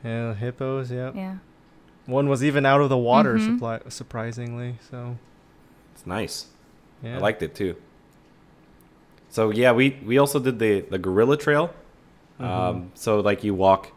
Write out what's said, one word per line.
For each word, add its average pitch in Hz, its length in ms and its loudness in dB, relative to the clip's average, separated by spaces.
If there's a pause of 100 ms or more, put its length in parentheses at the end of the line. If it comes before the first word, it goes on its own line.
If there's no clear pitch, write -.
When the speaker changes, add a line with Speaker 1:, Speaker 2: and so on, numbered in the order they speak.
Speaker 1:
Yeah, 117 300 -4
hippos, 123 580 -6
yep. 127 240 -6
Speaker 2:
Yeah. 190 220 -10 (680)
Speaker 1:
One 135 220 0
was 135 160 0
even 143 220 2
out 139 160 6
of 143 80 2
the 131 80 2
water, 123 380 4
Speaker 2:
Mm-hmm. 226 280 0
Speaker 1:
suppli-, 113 260 -8
surprisingly, 120 840 -10 (160)
so. 120 260 -12 (760)
Speaker 3:
It's - 100 -20
nice. 92 420 -8 (540)
Speaker 1:
Yeah. 117 140 -10
Speaker 3:
I 90 40 -6
liked 104 240 0
it, 78 120 -8
too. 92 220 -4 (1500)
So, 110 220 0
yeah, 120 200 4
we, 135 340 4
we 120 120 2
also 139 220 2
did 123 200 -2
the, 101 220 2
the - 160 -6
gorilla 104 400 2
trail. 151 360 0 (680)
Speaker 1:
Mm-hmm. 135 60 -10
Speaker 3:
Um, 90 500 -4
so, 107 240 0
like, 101 240 0
you 104 100 0
walk 95 440 2